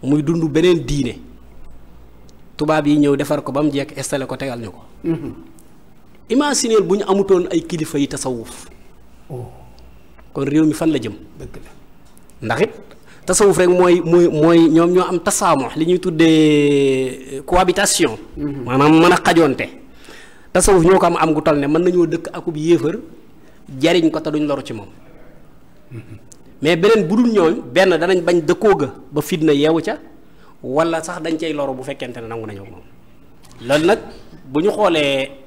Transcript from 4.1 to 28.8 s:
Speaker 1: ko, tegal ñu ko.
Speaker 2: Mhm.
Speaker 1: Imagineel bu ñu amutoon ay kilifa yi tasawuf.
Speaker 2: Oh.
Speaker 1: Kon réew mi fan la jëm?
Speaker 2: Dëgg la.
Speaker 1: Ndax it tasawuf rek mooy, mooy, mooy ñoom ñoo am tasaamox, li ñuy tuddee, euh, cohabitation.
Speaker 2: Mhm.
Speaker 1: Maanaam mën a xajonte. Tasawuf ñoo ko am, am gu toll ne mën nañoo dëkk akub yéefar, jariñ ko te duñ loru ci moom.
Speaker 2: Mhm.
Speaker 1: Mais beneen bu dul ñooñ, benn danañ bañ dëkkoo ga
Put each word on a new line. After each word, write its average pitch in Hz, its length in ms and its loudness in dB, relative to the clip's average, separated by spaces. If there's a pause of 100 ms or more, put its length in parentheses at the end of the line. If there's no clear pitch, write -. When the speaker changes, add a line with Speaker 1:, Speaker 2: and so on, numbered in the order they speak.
Speaker 1:
ko, 135 100 -8
tegal 127 240 -8
ñu 113 120 -12
ko. - 100 -20 (220)
Speaker 2:
Mhm. 147 300 -6 (960)
Speaker 1:
Imagineel 240 540 0
bu 175 140 0
ñu 196 100 -4
amutoon 190 440 2
ay 165 100 0
kilifa 156 380 -6
yi 139 80 0
tasawuf. 127 580 -10 (640)
Speaker 2:
Oh. 123 160 -14 (880)
Speaker 1:
Kon 139 120 -4
réew 151 200 2
mi 151 80 2
fan 160 180 -2
la 147 80 0
jëm? 110 140 -8 (260)
Speaker 2:
Dëgg 131 240 -18
la. - 80 -20 (680)
Speaker 1:
Ndax 117 200 -2
it - 100 -2 (540)
tasawuf 190 320 4
rek 180 120 4
mooy, 180 320 6
mooy, 170 260 4
mooy 160 320 4 (100)
ñoom 165 220 4
ñoo 185 160 4
am 180 120 -2
tasaamox, 165 580 0
li 156 80 -2
ñuy 180 140 2
tuddee, 143 1400 2
euh, 135 80 -12
cohabitation. 180 720 0 (180)
Speaker 2:
Mhm. 143 300 -8
Speaker 1:
Maanaam 151 340 4
mën 175 140 6
a 175 40 2
xajonte. 156 500 0 (840)
Tasawuf 185 320 2
ñoo 185 160 6
ko 185 60 0
am, 170 120 0
am 160 160 0
gu 151 80 -2
toll 151 180 0
ne 143 80 -2
mën 156 160 0
nañoo 175 240 2
dëkk 165 260 -6
akub 170 240 -10
yéefar, 160 380 0 (840)
jariñ 165 320 2
ko 156 80 -6
te 156 120 -6
duñ 151 160 -2
loru 139 180 -4
ci 127 80 -12
moom. 101 140 -14 (1040)
Speaker 2:
Mhm. 117 100 -16 (600)
Speaker 1:
Mais 165 140 2
beneen 202 320 2
bu 196 80 0
dul 233 160 2
ñooñ, 175 300 2 (120)
benn 185 240 4
danañ 180 240 0
bañ 175 240 0
dëkkoo 180 300 2
ga 143 180 -6 (180)